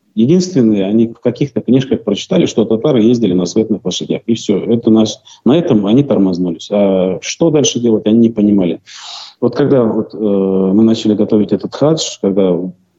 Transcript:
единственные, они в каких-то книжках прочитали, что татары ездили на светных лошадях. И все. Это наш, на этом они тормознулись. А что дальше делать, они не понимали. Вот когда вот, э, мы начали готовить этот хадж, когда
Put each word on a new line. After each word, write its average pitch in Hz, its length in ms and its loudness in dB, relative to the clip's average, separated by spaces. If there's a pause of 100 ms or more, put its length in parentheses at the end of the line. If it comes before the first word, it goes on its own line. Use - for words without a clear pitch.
(160)
единственные, 117 680 2
они 113 240 2
в 113 100 -16
каких-то 123 420 -4
книжках 127 420 0
прочитали, - 440 -2
что 107 180 0
татары 113 380 0
ездили 117 300 2
на 90 120 0
светных 107 400 -2
лошадях. - 400 -6
И 113 80 -2
все. - 240 -2
Это 113 320 -2
наш, 110 280 2 (280)
на 127 100 4
этом 139 300 0
они 120 180 2
тормознулись. 92 680 -2
А 95 500 0
что - 300 -2
дальше 135 280 0
делать, 113 280 0
они 110 100 4
не 113 120 4
понимали. 101 520 0 (580)
Вот 120 160 -2
когда 135 280 2
вот, 110 300 -2
э, - 40 -14
мы 95 680 0
начали 110 300 2
готовить 104 400 0
этот - 220 -6
хадж, 160 440 -2
когда 95 400 0 (400)